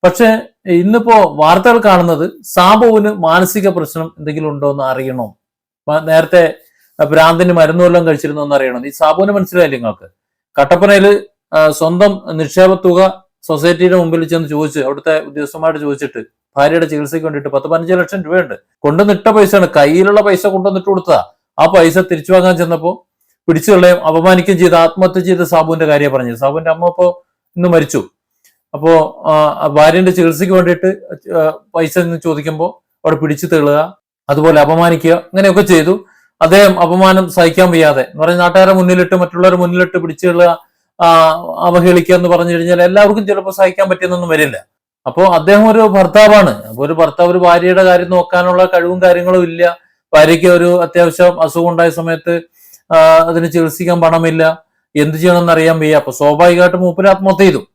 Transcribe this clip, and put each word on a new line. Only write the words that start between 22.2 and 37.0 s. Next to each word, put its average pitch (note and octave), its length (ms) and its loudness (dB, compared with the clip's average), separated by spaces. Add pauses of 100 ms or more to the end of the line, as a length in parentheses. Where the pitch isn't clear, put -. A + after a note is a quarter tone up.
വാങ്ങാൻ F#3 260 2
ചെന്നപ്പോ E3+ 500 -6 (400)
പിടിച്ചു D#3+ 240 0
കളയും, F3+ 340 4
അപമാനിക്കുകയും F3+ 520 0
ചെയ്ത് F3+ 180 2
ആത്മഹത്യ F3+ 440 0
ചെയ്ത F3+ 220 -2
സാബുവിന്റെ D#3+ 440 -2
കാര്യമാണ് C#3+ 320 0
പറഞ്ഞത്. A#2+ 200 -6
സാബുവിന്റെ D3+ 340 -4
അമ്മ E3+ 140 -4
ഇപ്പോ F3 400 -2 (320)
ഇന്ന് F3 120 -2
മരിച്ചു. D3 340 -2 (680)
അപ്പോ, D#3 540 0
ആ, - 40 -2 (300)
ആ D#3 60 -4
ഭാര്യന്റെ D#3+ 440 2
ചികിത്സയ്ക്ക് F3 420 -2
വേണ്ടിയിട്ട്, F#3 440 0 (400)
ആ, D#3 160 -2 (220)
പൈസ E3 240 -4
എന്ന് E3+ 240 -4
ചോദിക്കുമ്പോ D#3 600 -6 (140)
അവിടെ D#3 180 -2
പിടിച്ചു D3+ 300 -6
തള്ളുക, D3+ 520 -2 (320)
അതുപോലെ D3+ 320 2
അപമാനിക്കുക, E3 500 2
അങ്ങനെയൊക്കെ F#3+ 500 0
ചെയ്തു. F#3 440 0 (360)
അദ്ദേഹം F#3 380 4
അപമാനം F#3 520 0